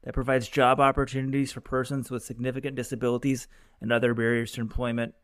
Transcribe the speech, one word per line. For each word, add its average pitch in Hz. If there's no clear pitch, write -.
that 123
provides 127
job 131
opportunities 135
for 123
persons 131
with 123
significant 127
disabilities 123
and 117
other 120
barriers 117
to 123
employment. 117